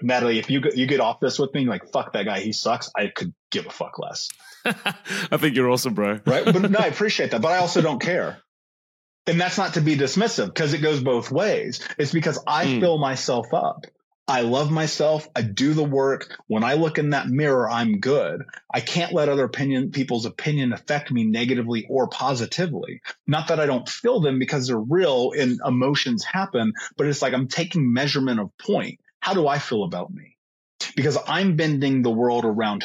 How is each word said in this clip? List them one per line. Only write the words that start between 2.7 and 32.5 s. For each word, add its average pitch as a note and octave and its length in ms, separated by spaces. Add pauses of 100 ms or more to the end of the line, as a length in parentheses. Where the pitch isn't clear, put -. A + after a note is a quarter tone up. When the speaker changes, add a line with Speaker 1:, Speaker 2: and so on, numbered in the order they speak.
Speaker 1:
I G#2 120
could F#2 260 (180)
give - 140
a - 40
fuck - 300
less. - 300 (180)
Speaker 2:
<laughs> - 180
I - 720
think D3 200
you're B2+ 120
awesome, B2 240
bro. G#2 320
Speaker 1:
Right? - 200
But G3 260
no, G#3 80
I G#3 60
Speaker 2:
<laughs> - 20
Speaker 1:
appreciate C#3+ 440
that. A2+ 100
But D#3+ 100
I F3+ 60
also F3 240
don't D3+ 200
care. E3+ 360 (880)
And E3+ 160
that's F3+ 160
not F3+ 160
to E3 80
be D3+ 160
dismissive, C3+ 580
'cause D#3 180
it D#3+ 80
goes D3+ 200
both B2 300
ways. D3+ 540 (120)
It's D3 160
because D#3+ 340
I D3+ 180
Speaker 2:
Mm. B2+ 140
Speaker 1:
fill E3 180
myself C3 560
up. - 320 (440)
I B2+ 120
love C3+ 300
myself. D#3 640
I B2 60
do A#2+ 320
the D3+ 120
work. C3+ 520 (100)
When G#2+ 160
I B2+ 100
look D#3+ 240
in D3 140
that C#3+ 180
mirror, B2+ 400
I'm A#2 300
good. G#2 420 (320)
I A#2+ 80
can't E3+ 320
let D3+ 160
other C#3 160
opinion, C3+ 460
people's B2 340
opinion C3+ 480
affect D3 380
me A#2+ 140
negatively A#2 640
or B2+ 200
positively. C3 920 (240)
Not D#3 240
that D#3+ 120
I D3 40
don't B2+ 220
feel A#3+ 340
them, C3+ 180
because B2+ 280
they're B2 120
real C3 580
and B2+ 280
emotions C3 600
happen, C3 480 (240)
but D3 100
it's C#3+ 140
like, B2+ 120
I'm B2+ 140
taking E3 460
measurement C3+ 480
of F#2+ 160
point. - 420 (220)
How F#3 120
do E3 140
I C#3+ 120
feel A2 240
about F2 300
me? - 220 (600)
Because C#3+ 300
I'm F3+ 300
bending C#3 460
the A#2+ 100
world A#2+ 340
around G#2 400